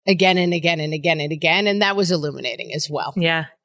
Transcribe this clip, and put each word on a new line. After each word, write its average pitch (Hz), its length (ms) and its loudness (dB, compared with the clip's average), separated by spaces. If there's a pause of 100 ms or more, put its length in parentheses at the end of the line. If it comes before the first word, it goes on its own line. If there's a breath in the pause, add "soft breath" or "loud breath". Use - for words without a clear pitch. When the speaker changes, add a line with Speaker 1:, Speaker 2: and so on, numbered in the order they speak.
Speaker 1:
again 185 300 4
and 175 160 2
again 170 260 0
and 151 140 -4
again 156 260 0
and 147 120 -2
again. 175 360 2
And 202 140 2
that 196 140 2
was 190 160 0
illuminating 135 600 -4
as 151 160 -6
well. 143 280 -6
Speaker 2:
Yeah. 165 280 0 (200)